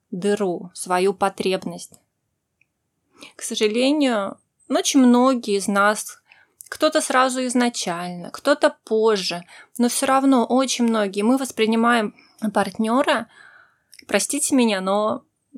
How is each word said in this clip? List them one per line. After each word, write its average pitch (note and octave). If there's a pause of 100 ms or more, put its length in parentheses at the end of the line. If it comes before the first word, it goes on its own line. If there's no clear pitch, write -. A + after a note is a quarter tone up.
(100)
дыру, F#3+
свою F#3
потребность. F#3 (1400)
К -
сожалению, A#3+ (300)
очень D4
многие B3
из F#3+
нас, G#3 (500)
кто-то D#4
сразу C4
изначально, F3+
кто-то -
позже, G#3+ (360)
но A#3+
все -
равно C4+
очень B3
многие G3+
мы B3
воспринимаем A3+ (380)
партнера, A3+ (800)
простите C#4+
меня, A3+
но G#3 (340)